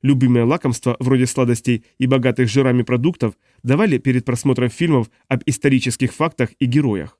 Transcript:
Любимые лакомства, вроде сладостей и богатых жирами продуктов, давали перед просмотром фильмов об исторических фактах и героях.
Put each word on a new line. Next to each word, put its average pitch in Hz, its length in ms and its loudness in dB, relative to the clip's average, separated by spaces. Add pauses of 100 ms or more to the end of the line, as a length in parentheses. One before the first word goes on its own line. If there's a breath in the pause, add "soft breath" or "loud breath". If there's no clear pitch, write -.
Любимые 127 420 2
лакомства, 127 560 -2
вроде 127 260 2
сладостей 120 580 -2 (140 soft breath)
и 131 80 -2
богатых 127 420 0
жирами 123 340 2
продуктов, 127 520 -2 (280)
давали 143 340 0
перед 123 280 -2
просмотром 123 440 -2
фильмов 139 420 0 (160)
об 127 200 -4
исторических 131 680 0
фактах 151 460 -4
и 135 80 -2
героях. 120 540 -2